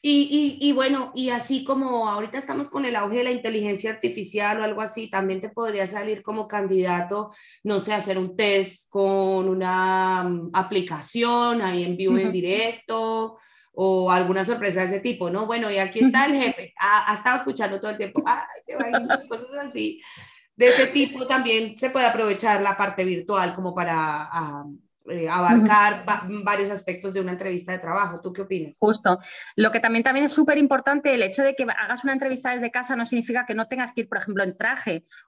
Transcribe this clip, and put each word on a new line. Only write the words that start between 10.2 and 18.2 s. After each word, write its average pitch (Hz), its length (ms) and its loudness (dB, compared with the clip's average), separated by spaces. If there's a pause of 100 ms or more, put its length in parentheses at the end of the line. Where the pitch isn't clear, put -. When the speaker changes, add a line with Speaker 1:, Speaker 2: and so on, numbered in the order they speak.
Speaker 1:
mm, 175 300 -2
aplicación 226 1120 0
ahí 180 200 0
en 175 140 -2
vivo 190 220 2
y - 20 2
en 226 60 0
Speaker 2:
Ujú. 190 60 -2
Speaker 1:
directo, 220 1040 -2 (340)
o 185 380 2
alguna 180 340 4
sorpresa 202 360 0
de 185 40 2
ese 190 140 -2
tipo, 190 320 -2
¿no? 208 160 -2
Bueno, 226 240 -2
y 196 80 0
aquí 190 220 0
está 262 260 6
Speaker 2:
Ujú. 294 80 2
Speaker 1:
el 269 80 2
jefe, - 340 -4
ha, 208 340 4
ha 208 40 0
estado 247 220 2
escuchando 214 420 -4
todo 214 100 -6
el 214 80 -8
tiempo, 202 300 -2